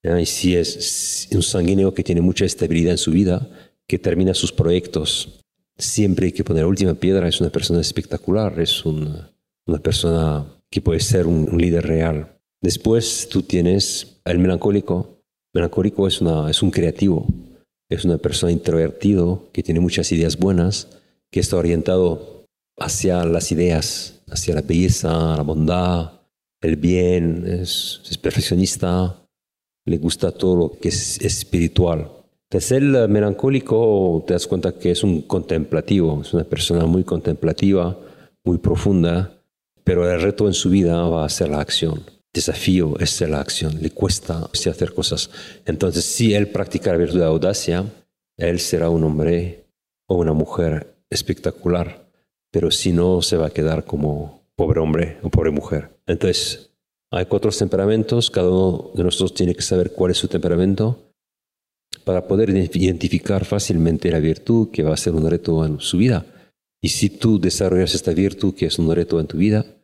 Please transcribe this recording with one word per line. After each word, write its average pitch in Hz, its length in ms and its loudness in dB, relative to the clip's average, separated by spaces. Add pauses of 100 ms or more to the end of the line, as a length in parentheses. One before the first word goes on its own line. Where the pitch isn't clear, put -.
¿Ya? 87 200 0
Y 82 40 0
si - 300 0
es - 760 -4
un 92 100 2
sanguíneo 95 500 2
que - 120 -4
tiene 85 160 0
mucha 92 240 2
estabilidad 82 480 0
en 87 60 0
su - 120 -2
vida, 90 380 2 (400)
que 90 100 -2
termina 92 340 0
sus - 200 -2
proyectos, - 920 -2 (340)
siempre 95 500 0
hay 87 60 0
que - 120 -4
poner 80 180 0
la 82 60 2
última 92 260 2
piedra, 92 320 2
es 82 140 -2
una 85 100 0
persona 85 300 0
espectacular, 87 800 -2
es - 260 -2
un, 76 260 -4 (540)
una 80 140 -2
persona 80 680 0 (240)
que 104 100 -2
puede 82 200 0
ser 90 260 2
un, 80 240 2
un 85 100 2
líder 85 240 2
real. 80 540 -2 (240)
Después 113 680 0
tú 95 140 -2
tienes - 840 0
el 87 140 0
melancólico. 92 840 0 (320)
Melancólico 92 540 0
es - 140 -2
una, 80 280 0
es 76 140 0
un 92 80 2
creativo, 85 560 2 (640)
es - 160 -4
una 85 140 2
persona 87 340 0
introvertido, 87 1000 0
que - 120 -6
tiene 82 160 0
muchas 87 320 0
ideas 80 260 0
buenas, 92 640 0 (320)
que 95 80 0
está - 160 0
orientado 85 840 0 (420)
hacia 90 440 0
las 82 280 0
ideas, 82 760 -2
hacia - 260 -4
la 76 80 -2
belleza, 82 720 0
la 76 60 -2
bondad, 80 720 0 (480)
el 80 160 0
bien, 87 720 2
es, - 640 -6
es 92 80 -8
perfeccionista, 92 1000 0 (680)
le 85 120 0
gusta 82 340 -2
todo 92 240 2
lo 85 220 0
que - 100 -4
es - 320 -4
espiritual. 82 920 0 (400)
Entonces - 220 -2
el 135 360 4
melancólico, 104 1160 2
te 90 60 0
das 87 140 0
cuenta 92 300 -2
que - 140 0
es 87 140 0
un 87 180 2
contemplativo, 80 1000 0
es - 120 -8
una 85 100 2
persona 85 400 0
muy 87 200 2
contemplativa, 87 920 0 (480)
muy 87 140 0
profunda, 87 840 0 (440)
pero 87 260 2
el 87 100 0
reto 101 260 2
en 95 80 2
su - 160 0
vida 85 340 4
va 85 200 0
a 76 40 -2
ser 78 200 -2
la 73 120 -2
acción. 76 420 -4 (300)
Desafío 82 640 0
es - 120 0
ser 80 200 -2
la 73 100 -2
acción, 78 400 -6
le 80 100 -4
cuesta 90 640 -4
hacer - 420 -4
cosas. - 360 -4 (340)
Entonces, 85 400 -2
si 110 300 2
él 104 140 2
practica - 440 -4
la 85 60 2
virtud 87 200 0
de 87 60 4
audacia, 85 600 0 (520)
él 85 240 -2
será 82 280 0
un 82 160 2
hombre 82 600 -2 (420)
o 92 80 0
una 80 160 0
mujer 78 640 -2 (120)
espectacular, - 1000 -4 (440)
pero 82 180 0
si - 220 -2
no, 87 300 2
se - 140 -2
va 80 100 0
a 76 40 -4
quedar 78 340 -2
como 73 580 -6 (140)
pobre 82 240 2
hombre 80 420 -2
o - 80 -6
pobre 80 200 2
mujer. 73 400 -6 (160)
Entonces, - 640 -4 (420)
hay 92 140 -2
cuatro 104 240 0
temperamentos, 107 800 0
cada 90 180 2
uno 92 460 2
de 85 100 0
nosotros 90 300 0
tiene 90 200 0
que - 80 -8
saber 90 300 0
cuál 92 200 0
es - 60 0
su - 100 -4
temperamento 92 840 0 (920)
para 90 220 0
poder 101 240 2
ident-, 95 260 0
identificar 92 680 0
fácilmente 85 640 0
la 82 100 2
virtud 107 500 0
que - 120 -2
va 78 120 2
a - 20 -2
ser 85 180 -2
un 80 140 2
reto 82 360 0
en 76 160 -2
su - 180 -2
vida. 101 260 2 (580)
Y - 80 -2
si - 200 0
tú 107 300 2
desarrollas 90 540 0
esta - 180 -2
virtud 95 420 0
que - 120 -2
es - 120 -2
un 80 160 2
reto 85 260 0
en 76 60 -4
tu 80 120 -8
vida 107 280 2 (180)